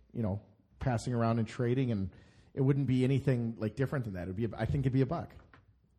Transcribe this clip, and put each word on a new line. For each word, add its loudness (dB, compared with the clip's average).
you -6
know, -2
passing -2
around 2
and 0
trading, 0
and -2
it -2
wouldn't 4
be 4
anything, 2
like, -2
different -2
than -6
that. -6
It -6
would -6
be, -2
a, -2
I 0
think 0
it'd 2
be 4
a 4
buck. -6